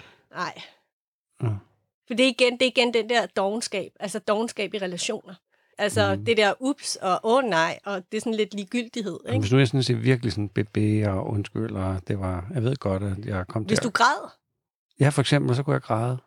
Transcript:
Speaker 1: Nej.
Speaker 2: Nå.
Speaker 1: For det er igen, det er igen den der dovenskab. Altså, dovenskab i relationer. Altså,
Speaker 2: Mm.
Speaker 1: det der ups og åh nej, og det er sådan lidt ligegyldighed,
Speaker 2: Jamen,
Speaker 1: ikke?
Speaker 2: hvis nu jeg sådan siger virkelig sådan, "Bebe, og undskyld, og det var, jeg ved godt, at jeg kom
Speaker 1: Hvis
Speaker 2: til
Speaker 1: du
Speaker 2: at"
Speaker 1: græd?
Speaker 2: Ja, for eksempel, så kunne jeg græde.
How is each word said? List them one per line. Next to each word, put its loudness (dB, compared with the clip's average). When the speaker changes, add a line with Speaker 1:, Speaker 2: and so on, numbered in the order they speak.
Speaker 1:
Nej. -8
Speaker 2:
Nå. -2
Speaker 1:
For -6
det 4
er 6
igen, 4
det -4
er 6
igen 2
den 0
der 2
dovenskab. -4
Altså, -8
dovenskab -2
i -6
relationer. -6
Altså, 2
Speaker 2:
Mm. -6
Speaker 1:
det 2
der 4
ups -2
og 0
åh 4
nej, 0
og -8
det -4
er -4
sådan -2
lidt -2
ligegyldighed, -6
Speaker 2:
Jamen, -4
Speaker 1:
ikke? 2
Speaker 2:
hvis 0
nu 8
jeg 8
sådan 0
siger 0
virkelig 2
sådan, -4
"Bebe, 0
og -2
undskyld, -4
og -4
det -2
var, -4
jeg -2
ved 0
godt, -2
at -4
jeg -4
kom -4
Speaker 1:
Hvis -4
Speaker 2:
til 0
Speaker 1:
du -2
Speaker 2:
at" -4
Speaker 1:
græd? 2
Speaker 2:
Ja, 6
for 2
eksempel, 2
så 0
kunne 0
jeg 0
græde. 0